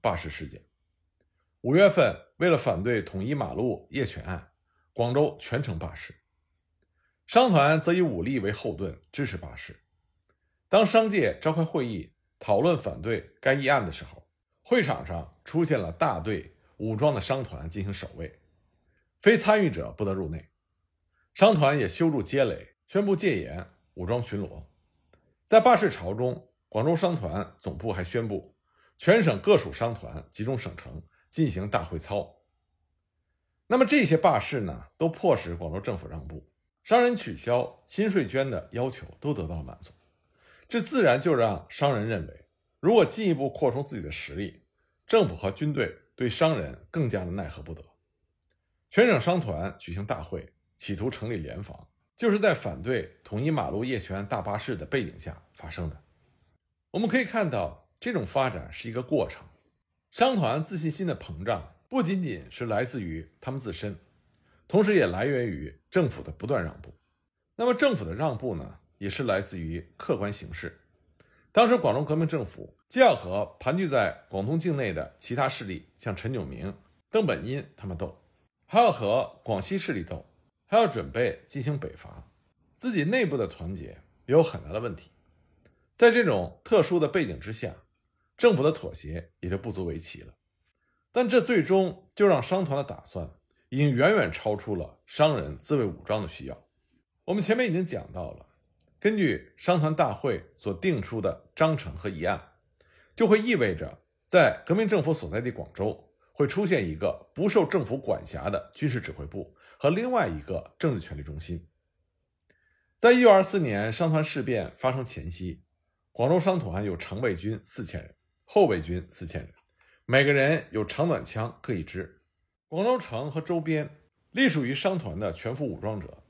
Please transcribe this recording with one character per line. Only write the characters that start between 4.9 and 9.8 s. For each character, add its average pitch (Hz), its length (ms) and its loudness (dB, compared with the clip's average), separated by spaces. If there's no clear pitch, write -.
广 120 220 0
州 151 260 2
全 - 220 -4
城 87 160 -6
罢 80 160 -8
市。 - 180 -16
商 247 220 6
团 156 320 6
则 170 140 2
以 185 80 4
武 110 200 -2
力 127 180 -2
为 101 120 -2
后 107 220 -6
盾， 85 260 -8
支 143 140 -4
持 101 140 -6
罢 78 180 -14
市。 - 220 -18